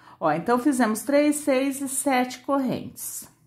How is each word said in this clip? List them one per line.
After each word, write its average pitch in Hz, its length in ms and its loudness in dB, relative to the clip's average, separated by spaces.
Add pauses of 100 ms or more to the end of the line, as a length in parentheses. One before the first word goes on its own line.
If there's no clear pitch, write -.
(200)
Ó, 160 120 2
então, 175 260 0
fizemos 247 440 2
três, 294 340 2
seis 277 440 0
e 277 80 -6
sete 254 520 -2
correntes. - 920 -4 (140)